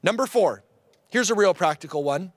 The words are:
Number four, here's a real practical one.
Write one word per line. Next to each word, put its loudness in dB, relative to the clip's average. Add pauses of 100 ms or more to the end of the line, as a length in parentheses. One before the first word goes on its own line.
Number 0
four, 0 (460)
here's 0
a 0
real 4
practical -2
one. -4